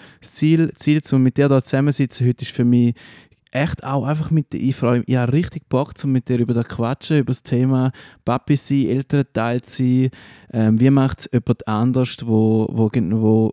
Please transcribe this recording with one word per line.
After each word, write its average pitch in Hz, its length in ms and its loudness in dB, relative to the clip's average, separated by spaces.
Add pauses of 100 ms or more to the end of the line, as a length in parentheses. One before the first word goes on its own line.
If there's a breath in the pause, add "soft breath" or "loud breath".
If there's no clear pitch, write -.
(200 loud breath)
das - 120 -20
Ziel, 160 440 2
Ziel, 151 240 0 (100)
um 131 120 4
mit 127 140 2
dir 143 120 2
da 135 120 4
zusammensitzen 139 680 -2
heute - 160 -2
ist - 80 -12
für 123 120 -2
mich 120 300 4 (560 loud breath)
echt 147 320 -4
auch 135 220 -4
einfach 151 260 -4
mit 160 220 -2
dir, - 80 -6
ich 131 160 -2
freue 123 240 0
mich, - 80 -8
ich 127 80 0
habe 123 160 0
richtig 165 360 -4
Bock, 131 240 -2 (120)
um 139 80 0
mit 127 160 -2
dir 123 100 0
über 117 160 0
das 117 140 -2
quatschen, 135 500 -4
über 127 120 -2
das 131 120 -4
Thema 131 480 0 (340 loud breath)
Papi 131 300 -2
sein, 139 360 -2
Elternteil 123 720 -2
sein, 127 460 0 (420 loud breath)
ähm, 110 260 2
wie 127 120 6
macht's 135 420 0
jemand - 340 -2
anders, 123 580 -2
wo, 110 460 2
wo, 110 200 0
gen-, 110 300 -2
wo, 110 320 2